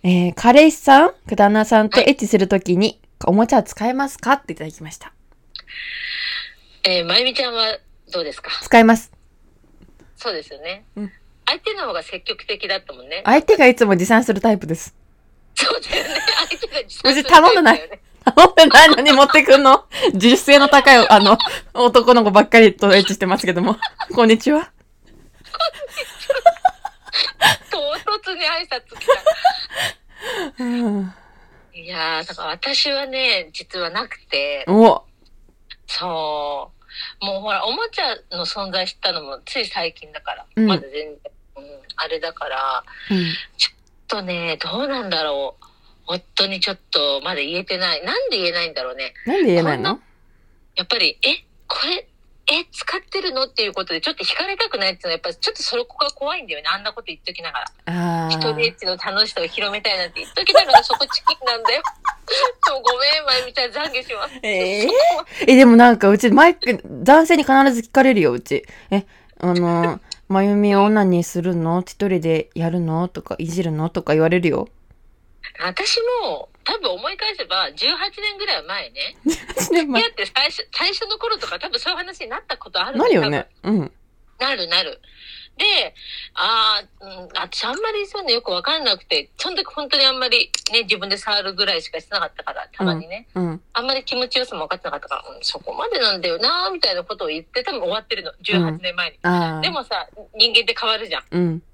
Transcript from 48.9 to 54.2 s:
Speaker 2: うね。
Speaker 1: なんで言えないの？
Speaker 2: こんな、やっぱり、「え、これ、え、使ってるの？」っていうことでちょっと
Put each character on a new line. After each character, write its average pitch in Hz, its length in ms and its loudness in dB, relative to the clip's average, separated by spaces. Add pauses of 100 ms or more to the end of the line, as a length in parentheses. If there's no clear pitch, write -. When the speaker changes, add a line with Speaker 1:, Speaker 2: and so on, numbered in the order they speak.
Speaker 2:
う 123 40 -14
ね。 131 160 -12 (140)
Speaker 1:
な 254 80 -4
ん 392 80 0
で 233 100 2
言 175 40 2
え 170 60 2
な 156 120 -2
い 127 40 -6
の？ 233 180 -6
Speaker 2:
こ - 0 -
ん - 40 -20
な、 - 60 -20 (680)
や 180 100 -6
っ - 20 -14
ぱ 233 120 -4
り、 170 240 -4
「え、 294 220 -4 (220)
こ - 200 -8
れ、 359 200 -6 (440)
え、 330 220 -4
使 - 240 -10
っ 381 60 -8
て - 180 -10
る 370 140 -8
の？」 262 100 -4
っ 262 60 -12
て 226 120 -6
い 208 60 -4
う 190 60 -12
こ 190 100 -8
と 180 80 -10
で 160 80 -6
ち - 80 -6
ょ 311 40 -6
っ - 20 -8
と - 100 -12